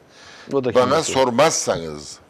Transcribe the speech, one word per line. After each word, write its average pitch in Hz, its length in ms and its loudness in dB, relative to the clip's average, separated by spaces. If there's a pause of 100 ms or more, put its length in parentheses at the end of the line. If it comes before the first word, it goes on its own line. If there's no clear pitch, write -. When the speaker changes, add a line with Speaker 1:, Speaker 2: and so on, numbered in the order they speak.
(540)
Speaker 1:
O 139 100 0
da 123 100 -2
Speaker 2:
Bana 127 220 2
Speaker 1:
kimse. 160 180 -2
Speaker 2:
sormazsanız 117 1080 0 (100)